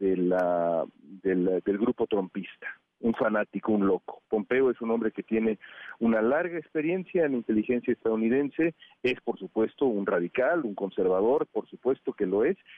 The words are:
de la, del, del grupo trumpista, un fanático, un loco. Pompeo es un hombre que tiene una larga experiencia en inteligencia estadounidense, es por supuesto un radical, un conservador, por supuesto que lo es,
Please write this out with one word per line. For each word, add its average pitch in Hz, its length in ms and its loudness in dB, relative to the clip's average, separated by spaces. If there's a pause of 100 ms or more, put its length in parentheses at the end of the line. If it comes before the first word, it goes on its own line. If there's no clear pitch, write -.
de 95 160 2
la, 87 680 0 (380)
del, 92 420 0
del 101 140 0
grupo 120 300 0
trumpista, 98 580 -6 (340)
un 113 140 0
fanático, 107 580 -2
un 101 140 2
loco. - 420 -2
Pompeo 123 420 2
es 117 100 -6
un 113 100 -4
hombre 113 220 0
que 98 100 -10
tiene 110 360 0 (420)
una - 220 4
larga 165 360 0
experiencia 165 640 -2
en 139 100 0
inteligencia 117 580 0
estadounidense, 127 800 0 (280)
es - 180 -2
por - 180 -6
supuesto 110 480 -2
un 101 200 0
radical, 123 580 0
un 104 100 -6
conservador, 98 720 0
por - 220 -8
supuesto - 460 -4
que 101 120 -2
lo 98 180 2
es, 180 120 0 (220)